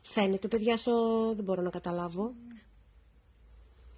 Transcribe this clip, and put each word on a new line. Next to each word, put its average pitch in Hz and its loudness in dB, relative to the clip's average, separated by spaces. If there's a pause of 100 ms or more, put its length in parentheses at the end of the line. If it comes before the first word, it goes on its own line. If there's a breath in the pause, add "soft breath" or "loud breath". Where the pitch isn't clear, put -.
Φαίνεται, 196 0
παιδιά, 226 2
στο, 226 2
δεν 208 -4
μπορώ 185 0
να 180 0
καταλάβω. 175 -4 (1600)